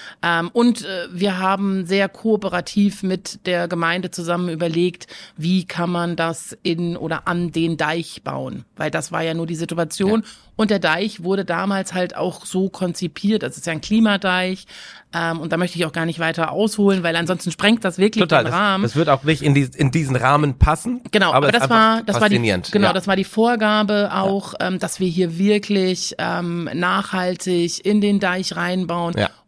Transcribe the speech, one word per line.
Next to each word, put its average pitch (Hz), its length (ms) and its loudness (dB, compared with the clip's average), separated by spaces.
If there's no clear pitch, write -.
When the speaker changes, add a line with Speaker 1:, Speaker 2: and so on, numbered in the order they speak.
Speaker 1:
Ähm, 170 320 0
und, 240 320 4
äh, 180 280 -6
wir 185 260 0
haben 190 480 0
sehr 196 220 2
kooperativ 202 960 0
mit 185 420 -4
der 175 220 0
Gemeinde 175 420 -2
zusammen 175 380 -4
überlegt, 170 580 -2
wie 175 280 0
kann 175 260 -4
man 170 260 -2
das 165 480 -6
in 170 320 -2
oder 160 320 -6
an 175 240 -2
den 165 240 0
Deich 160 480 -4
bauen, 131 400 -8
weil 151 140 -4
das 160 220 -4
war 165 100 -2
ja 165 100 -2
nur 165 140 -4
die 170 80 -6
Situation. 170 680 0
Speaker 2:
Ja. - 60 -10
Speaker 1:
Und 214 140 2
der 202 100 2
Deich 175 420 0
wurde 190 240 0
damals 185 480 -2
halt 180 220 -2
auch 175 280 -6
so 190 240 -2
konzipiert, 185 760 -2
das - 120 -6
ist - 100 -14
ja 170 60 -2
ein 156 80 -4
Klimadeich, 190 840 2
ähm, 165 280 -2
und 160 120 -4
da 165 40 0
möchte 175 220 -2
ich 170 80 0
auch 156 60 -6
gar 165 140 -2
nicht 165 140 -4
weiter 165 320 0
ausholen, 196 500 2
weil 170 140 0
ansonsten 170 340 -2
sprengt 220 340 2
das 180 140 -2
wirklich 214 240 2
Speaker 2:
Total, 156 220 4
Speaker 1:
den 117 80 -2
Speaker 2:
das, 175 80 0
Speaker 1:
Rahmen. 196 220 2
Speaker 2:
das 120 120 0
wird 156 140 2
auch 135 160 4
nicht 147 180 2
in 143 120 4
die, 139 200 4
in 139 160 2
diesen 135 260 0
Rahmen 139 420 2
passen. 233 420 2
Speaker 1:
Genau, 196 220 2
Speaker 2:
Aber 127 60 6
Speaker 1:
aber 143 100 4
Speaker 2:
es - 60 4
ist 240 80 4
Speaker 1:
das 135 80 2
Speaker 2:
einfach 233 60 4
Speaker 1:
war, 220 260 4
das 208 180 0
war 214 80 4
die, 202 80 2
Speaker 2:
faszinierend. 120 360 0
Speaker 1:
genau, 208 160 4
Speaker 2:
Ja. 180 40 2
Speaker 1:
das 190 160 -4
war 190 80 2
die 190 80 0
Vorgabe 214 880 2
Speaker 2:
Ja. 190 100 -2
Speaker 1:
auch, 196 380 -2
ähm, 185 180 -2
dass 180 220 -6
wir 185 80 2
hier 170 300 0
wirklich, 196 800 0
ähm, 175 560 -4
nachhaltig 180 1080 -2
in 208 160 2
den 202 200 2
Deich 185 360 -2
reinbauen 175 640 -2
Speaker 2:
Ja. 104 120 0